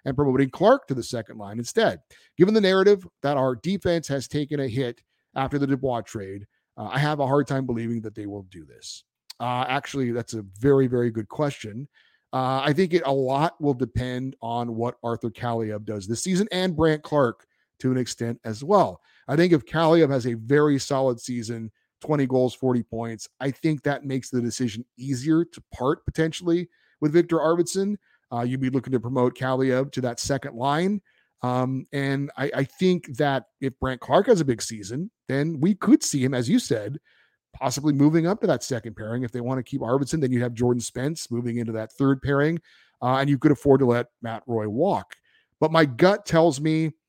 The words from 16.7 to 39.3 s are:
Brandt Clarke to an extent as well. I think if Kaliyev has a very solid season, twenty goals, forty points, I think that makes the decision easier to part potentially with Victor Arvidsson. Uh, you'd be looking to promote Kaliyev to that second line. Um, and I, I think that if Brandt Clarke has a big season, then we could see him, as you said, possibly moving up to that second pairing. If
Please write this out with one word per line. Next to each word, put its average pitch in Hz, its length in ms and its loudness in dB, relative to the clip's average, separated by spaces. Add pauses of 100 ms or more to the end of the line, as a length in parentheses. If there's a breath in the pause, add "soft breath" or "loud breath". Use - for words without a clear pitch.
Brandt 156 260 2
Clarke 135 440 0 (320)
to 131 140 0
an 127 40 0
extent 117 480 -6
as 113 180 -8
well. 147 380 2 (280 soft breath)
I 135 80 0
think 170 160 4
if 147 120 2
Kaliyev 160 460 4
has 131 160 0
a 120 80 -2
very 139 440 2
solid 131 420 0
season, 113 500 -8 (300)
twenty 143 260 0
goals, 127 260 2
forty 127 300 0
points, 113 460 -10 (120)
I 139 100 -2
think 156 340 -2
that 143 200 -2
makes 135 240 -6
the 127 140 -2
decision 117 420 -4 (140)
easier 139 460 0
to - 180 -20 (100)
part 139 320 -2
potentially 165 640 -2 (320)
with 147 120 0
Victor 165 260 4
Arvidsson. 175 580 0 (340)
Uh, 120 120 -2
you'd 127 180 -2
be 131 100 0
looking 131 220 -4
to 123 80 2
promote 123 380 0
Kaliyev 131 540 0
to - 100 -4
that 120 180 -4
second 135 360 -4
line. 160 440 0 (420)
Um, 127 500 -2
and 139 440 -4
I, 139 180 -4
I 135 100 0
think 175 520 -2
that 135 300 0 (140)
if 131 180 -6
Brandt 131 220 -4
Clarke 170 260 2
has 220 140 6
a 156 40 2
big 120 160 0
season, 113 500 -10 (180)
then 147 320 -2
we 185 140 2
could 247 280 4
see 139 220 -2
him, 135 100 0
as 120 140 -2
you 214 100 4
said, 123 400 -4 (540)
possibly 135 400 -2
moving 151 340 4
up 185 140 0
to 214 60 -2
that 156 160 0
second 113 340 -8
pairing. 113 260 -6
If 117 100 -6